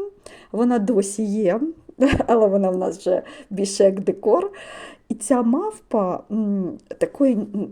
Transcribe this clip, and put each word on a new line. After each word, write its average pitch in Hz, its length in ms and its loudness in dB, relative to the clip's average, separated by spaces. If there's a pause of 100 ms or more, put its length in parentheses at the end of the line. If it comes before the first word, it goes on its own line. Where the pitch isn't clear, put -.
(520)
Вона 240 280 2
досі 196 440 0
є, 208 360 0 (380)
<laughs> 277 300 2
але 220 200 6
вона 196 220 2
в 185 80 -2
нас 185 200 -4
вже - 240 0 (280)
більше 202 340 0
як 196 160 4
декор. 240 520 0 (580)
І 233 60 -6
ця 247 260 0
мавпа, 233 920 -2
м, 202 460 -4 (200)
такої - 360 0
н-, 202 380 -4